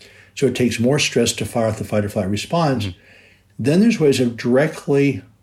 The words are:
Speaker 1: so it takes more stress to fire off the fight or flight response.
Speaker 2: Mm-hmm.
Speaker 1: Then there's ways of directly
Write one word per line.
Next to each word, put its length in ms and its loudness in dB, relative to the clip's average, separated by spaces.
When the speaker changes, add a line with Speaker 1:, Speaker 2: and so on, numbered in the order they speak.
Speaker 1:
so 100 0
it 100 0
takes 240 0
more 200 2
stress 340 0
to 120 -6
fire 220 -2
off 100 -2
the 60 -8
fight 220 -2
or 40 -6
flight 200 -2
response. 560 -2
Speaker 2:
Mm-hmm. 140 -10
Speaker 1:
Then 220 2
there's 180 2
ways 220 4
of 160 0
directly 840 0